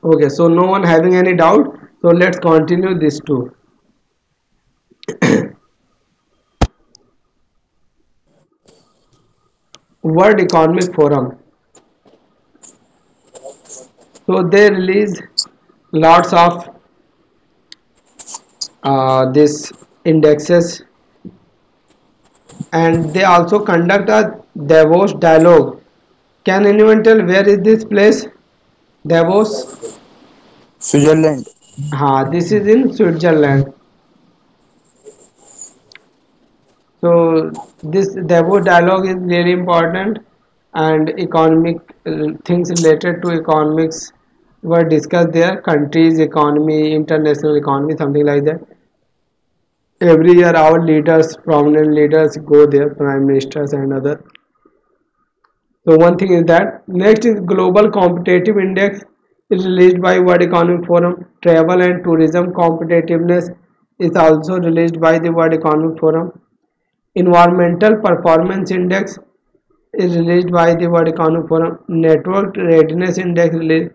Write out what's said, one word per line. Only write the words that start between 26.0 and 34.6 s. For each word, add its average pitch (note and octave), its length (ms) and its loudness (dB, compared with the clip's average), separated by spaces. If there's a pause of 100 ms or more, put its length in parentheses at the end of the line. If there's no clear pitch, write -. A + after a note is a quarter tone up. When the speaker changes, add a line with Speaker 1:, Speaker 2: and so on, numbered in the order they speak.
Speaker 1:
Can G3 220 0
anyone G#3+ 380 4
tell A3 220 4
where F#3+ 220 0
is G3+ 120 2
this A3 260 0
place? G#3 420 0 (800)
Davos? F3 920 -2 (800)
Speaker 2:
Switzerland. D3+ 680 0 (460)
Speaker 1:
Ha, C#3 320 0
this F3 260 -4
is G3+ 160 -2
in A#3+ 260 2
Switzerland. D#3 800 0 (3250)